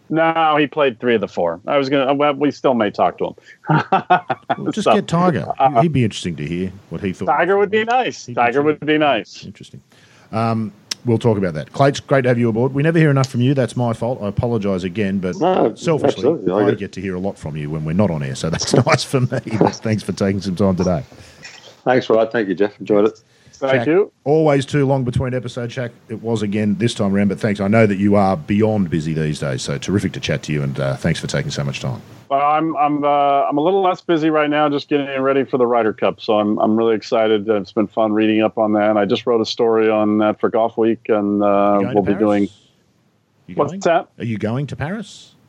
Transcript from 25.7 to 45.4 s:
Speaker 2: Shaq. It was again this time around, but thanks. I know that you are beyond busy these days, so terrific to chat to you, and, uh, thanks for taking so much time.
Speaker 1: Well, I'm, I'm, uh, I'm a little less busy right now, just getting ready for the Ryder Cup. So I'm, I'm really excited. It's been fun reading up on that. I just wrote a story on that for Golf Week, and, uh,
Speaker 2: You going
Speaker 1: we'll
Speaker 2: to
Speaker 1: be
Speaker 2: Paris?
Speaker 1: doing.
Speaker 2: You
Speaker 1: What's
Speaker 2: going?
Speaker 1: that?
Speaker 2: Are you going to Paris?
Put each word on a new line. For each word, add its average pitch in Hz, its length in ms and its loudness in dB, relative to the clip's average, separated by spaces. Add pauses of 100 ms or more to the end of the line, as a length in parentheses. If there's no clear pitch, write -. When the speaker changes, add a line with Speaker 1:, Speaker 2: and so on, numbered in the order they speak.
Speaker 2:
Shaq. 120 160 -8 (180)
It 107 120 -10
was 110 200 -2
again 104 340 0
this 104 180 0
time 98 220 0
around, 101 140 2
but 90 100 -4
thanks. 104 200 -2
I 98 80 -2
know 110 200 4
that 101 100 0
you 101 180 2
are 95 220 2
beyond 104 520 0
busy 80 240 -2
these 76 260 -2
days, 67 220 -6
so 71 160 -6
terrific 90 360 -2
to 69 60 -10
chat 73 240 -4
to 76 100 -6
you, 73 100 -2
and, 69 160 -4
uh, 67 160 -2
thanks 82 240 -2
for 76 80 -8
taking 71 240 -4
so 73 120 -6
much 69 160 -6
time. 65 220 -6 (280)
Speaker 1:
Well, 139 120 0
I'm, 156 340 0
I'm, 147 280 0
uh, 143 440 2
I'm 143 100 -2
a 147 40 0
little 190 220 2
less 180 180 0
busy 160 280 0
right 151 200 2
now, 151 180 2
just 143 220 -4
getting 143 180 0 (140)
ready 135 220 2
for 139 140 -2
the 123 100 4
Ryder 113 260 2
Cup. - 260 -2
So 107 200 0
I'm, 104 200 0
I'm 107 160 2
really 113 200 2
excited. 110 520 0
It's 104 240 0
been 104 160 0
fun 110 260 0
reading 110 280 2
up 107 160 0
on 107 160 2
that. 107 240 2
I 101 80 2
just 117 220 -2
wrote 117 140 2
a 107 40 -2
story 113 440 2
on 107 280 2
that 107 220 0
for 104 100 0
Golf 113 280 0
Week, 113 300 0
and, 101 360 0
uh, 101 360 4
Speaker 2:
You - 40 2
going - 100 -4
Speaker 1:
we'll - 0 -
Speaker 2:
to 101 80 2
Speaker 1:
be 92 120 2
Speaker 2:
Paris? 95 60 -2
Speaker 1:
doing. 104 300 2 (960)
Speaker 2:
You 185 80 -14
Speaker 1:
What's 147 160 0
Speaker 2:
going? 190 100 -8
Speaker 1:
that? 180 260 0 (100)
Speaker 2:
Are - 80 -8
you 113 140 -4
going 117 280 -4
to - 80 -12
Paris? - 600 -10 (140)